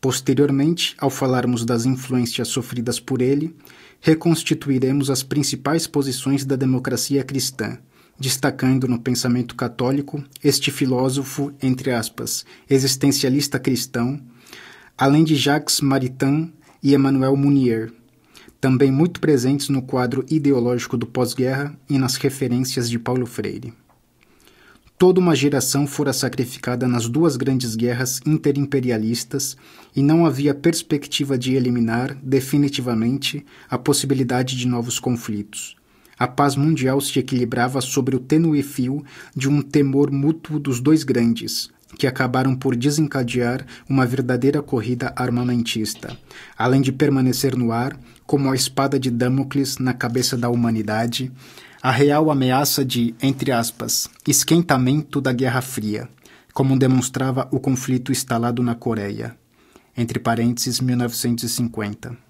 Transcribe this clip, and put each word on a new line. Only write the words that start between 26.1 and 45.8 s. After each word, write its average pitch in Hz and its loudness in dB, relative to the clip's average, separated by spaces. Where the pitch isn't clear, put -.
sacrificada 123 -4
nas 117 0
duas 143 2
grandes 127 -2
guerras 120 -2
interimperialistas 135 -2
e 135 2
não 160 6
havia 143 2
perspectiva 143 -2
de 127 0
eliminar, 120 0
definitivamente, 135 0
a 127 -4
possibilidade 131 0
de 123 -2
novos 120 -2
conflitos. - -6
A 120 -2
paz 143 2
mundial 139 2
se 139 -2
equilibrava 123 0
sobre 131 -2
o 123 0
tênue 156 2
fio 135 -4
de 135 -2
um 147 2
temor 139 2
mútuo 151 -2
dos 139 -2
dois 147 4
grandes, 117 0
que 139 0
acabaram 131 0
por 131 -2
desencadear 131 0
uma 135 4
verdadeira 127 0
corrida 123 -4
armamentista, 120 -2